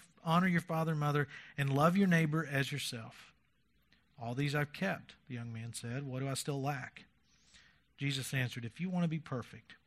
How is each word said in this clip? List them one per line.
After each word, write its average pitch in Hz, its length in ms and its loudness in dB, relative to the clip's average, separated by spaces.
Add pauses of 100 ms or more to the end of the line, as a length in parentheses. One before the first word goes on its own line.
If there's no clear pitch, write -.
(240)
honor 175 240 4
your 175 140 2
father 160 300 0
and 151 100 0
mother, 147 260 2 (300)
and 139 180 2
love 165 220 6
your 202 100 6
neighbor 160 420 4
as 139 220 0
yourself." 120 640 -8 (840)
"All 120 180 -6
these 143 200 0
I've 147 160 0
kept," - 440 -4 (120)
the 127 60 -10
young 117 180 -6
man 113 220 -8
said. 120 300 -6
"What 127 180 -6
do 139 80 -4
I 135 60 -4
still 139 260 -4
lack?" 131 460 -6 (880)
Jesus 135 360 -4
answered, 127 300 -2
"If 117 160 -10
you 180 100 -4
want 180 140 0
to 165 60 2
be 160 100 -2
perfect, - 560 -10 (120)